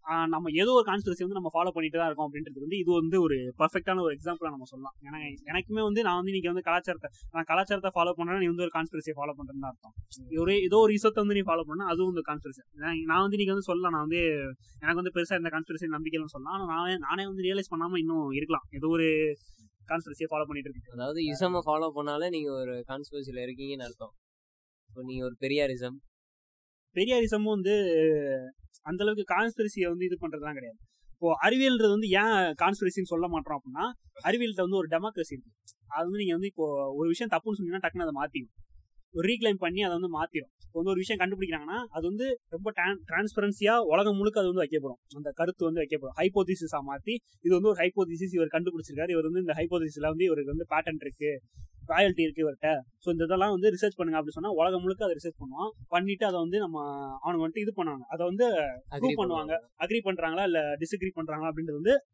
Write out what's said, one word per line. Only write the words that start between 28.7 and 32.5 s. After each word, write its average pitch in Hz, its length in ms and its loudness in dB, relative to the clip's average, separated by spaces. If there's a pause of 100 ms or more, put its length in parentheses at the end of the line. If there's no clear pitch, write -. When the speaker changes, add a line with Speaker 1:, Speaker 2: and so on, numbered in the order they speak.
Speaker 1:
அந்த 180 200 -6
அளவுக்கு 208 240 0
கான்ஸ்பிரசியை 208 640 0
வந்து 175 180 -2
இது 175 100 0
பண்றதுலாம் 151 400 -6
கிடையாது. 117 220 -12 (300)
இப்போ - 200 0 (120)
அறிவியல்ன்றது 233 540 6
வந்து 220 180 2
ஏன் 208 200 6 (220)